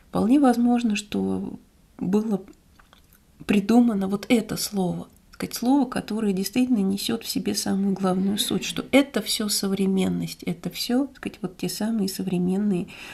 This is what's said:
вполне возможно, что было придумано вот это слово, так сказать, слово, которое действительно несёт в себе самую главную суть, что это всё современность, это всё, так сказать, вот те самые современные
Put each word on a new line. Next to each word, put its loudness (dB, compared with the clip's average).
вполне 4
возможно, 4
что -4
было 0
придумано 4
вот -4
это 2
слово, -4
так -20
сказать, -8
слово, 2
которое -2
действительно 0
несёт 0
в -8
себе -2
самую 0
главную 0
суть, -2
что -6
это 2
всё -4
современность, -2
это -6
всё, -2
так -20
сказать, -10
вот -8
те -4
самые -2
современные 0